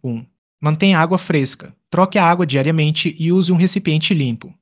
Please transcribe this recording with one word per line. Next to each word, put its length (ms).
Um. 180
Mantenha 380
água 180
fresca. 580
Troque 300
a 80
água 200
diariamente 720
e 140
use 180
um 60
recipiente 560
limpo. 500